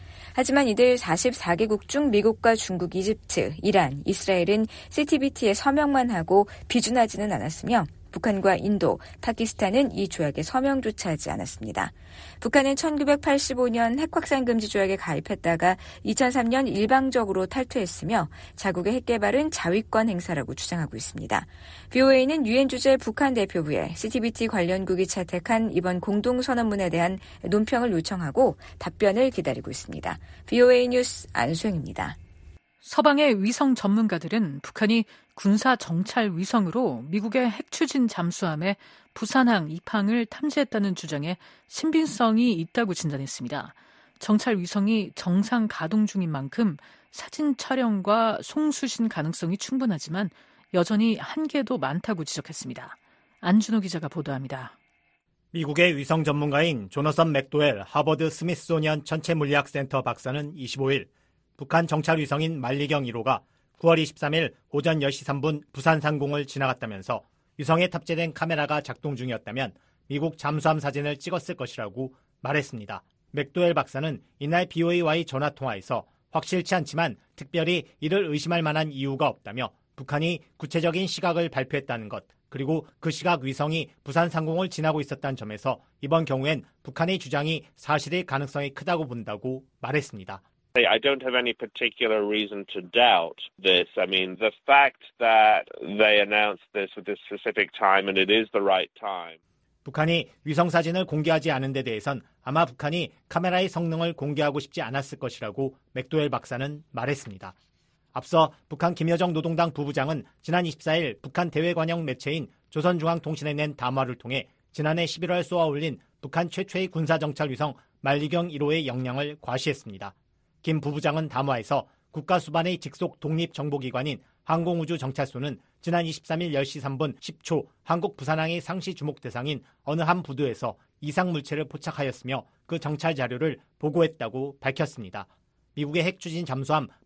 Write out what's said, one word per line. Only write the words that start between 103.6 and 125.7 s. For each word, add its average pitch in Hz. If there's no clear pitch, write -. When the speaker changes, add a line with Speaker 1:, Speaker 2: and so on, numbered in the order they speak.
Speaker 3:
성능을 170
공개하고 147
싶지 -
않았을 131
것이라고 120
맥도웰 147
박사는 135
말했습니다. 113
앞서 151
북한 170
김여정 170
노동당 160
부부장은 143
지난 175
이십사일 156
북한 175
대외관영 165
매체인 147
조선중앙통신에 160
낸 151
담화를 127
통해 123
지난해 160
십일월 175
쏘아올린 156
북한 165
최초의 190
군사정찰 151
위성 135
말리경 151
일 143
호의 151
역량을 127
과시했습니다. 117
김 156
부부장은 151
담화에서 131
국가 160
수반의 165
직속 -
독립 160
정보기관인 139
항공우주정찰소는 151